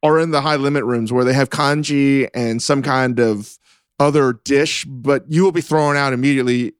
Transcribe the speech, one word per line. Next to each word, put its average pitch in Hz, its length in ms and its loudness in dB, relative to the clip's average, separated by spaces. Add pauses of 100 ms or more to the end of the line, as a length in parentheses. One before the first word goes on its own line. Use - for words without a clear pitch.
are 156 160 4
in 165 120 -2
the 147 100 0
high 151 160 0
limit 139 260 -2
rooms 117 300 -2
where 123 100 2
they 127 100 2
have 135 160 0
congee 143 840 0
and 117 280 -4
some 143 200 0
kind 127 400 0
of 107 360 -2 (440)
other 143 320 2 (100)
dish, 139 400 0
but 135 460 -4
you 160 140 2
will 190 100 2
be 170 80 -2
thrown 147 340 0
out 143 160 0
immediately 123 680 0